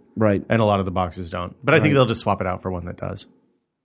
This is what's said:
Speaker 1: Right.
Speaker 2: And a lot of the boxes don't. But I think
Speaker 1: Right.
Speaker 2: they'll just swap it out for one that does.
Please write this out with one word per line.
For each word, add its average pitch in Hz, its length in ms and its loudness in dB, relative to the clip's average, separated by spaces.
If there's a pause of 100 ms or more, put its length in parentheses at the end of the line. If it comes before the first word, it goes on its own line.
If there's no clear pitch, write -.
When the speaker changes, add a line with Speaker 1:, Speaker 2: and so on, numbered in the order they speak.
(160)
Speaker 1:
Right. 104 320 2
Speaker 2:
And 117 140 2
a - 20 4
lot 104 140 4
of 92 60 0
the 92 80 -4
boxes 90 360 -4
don't. 90 360 -10
But 143 100 4
I 160 40 6
think 151 100 4
Speaker 1:
Right. 143 60 2
Speaker 2:
they'll 131 120 6
just 110 140 -2
swap 98 200 -2
it 90 60 -2
out 92 160 -6
for 92 80 -6
one 87 160 -8
that 85 100 -12
does. 95 300 -10 (580)